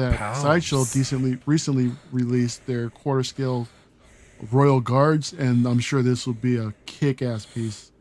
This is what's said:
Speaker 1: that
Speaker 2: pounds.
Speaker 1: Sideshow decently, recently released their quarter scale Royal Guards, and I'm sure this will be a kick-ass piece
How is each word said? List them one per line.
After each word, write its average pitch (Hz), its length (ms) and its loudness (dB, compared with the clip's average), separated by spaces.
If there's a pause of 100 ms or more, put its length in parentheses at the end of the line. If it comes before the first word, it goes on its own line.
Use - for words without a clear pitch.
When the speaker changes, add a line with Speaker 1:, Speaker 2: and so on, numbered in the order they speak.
(100)
Speaker 1:
that 120 80 2
Speaker 2:
pounds. 110 220 -6
Speaker 1:
Sideshow 147 440 2
decently, 127 640 -2
recently 135 460 0 (200)
released 123 540 -2
their 117 240 -4
quarter 135 320 -2
scale 127 460 -4 (840)
Royal 135 300 6
Guards, 143 520 2
and 123 340 2
I'm 120 120 2
sure 131 240 0
this 123 240 0
will 123 80 -4
be 120 220 -2
a 110 180 -6 (120)
kick-ass 127 600 -4
piece 113 540 -10